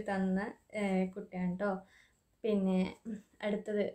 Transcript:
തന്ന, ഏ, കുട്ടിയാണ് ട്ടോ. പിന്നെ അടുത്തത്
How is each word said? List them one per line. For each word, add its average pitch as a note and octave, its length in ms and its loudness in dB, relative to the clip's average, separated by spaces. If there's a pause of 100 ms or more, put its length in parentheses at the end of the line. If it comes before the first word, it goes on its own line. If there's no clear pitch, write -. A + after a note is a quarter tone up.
തന്ന, F#3+ 360 0 (340)
ഏ, G#3 100 -2 (240)
കുട്ടിയാണ് F#3 480 -4
ട്ടോ. G3+ 160 0 (720)
പിന്നെ F#3+ 360 4 (600)
അടുത്തത് G#3 420 0 (120)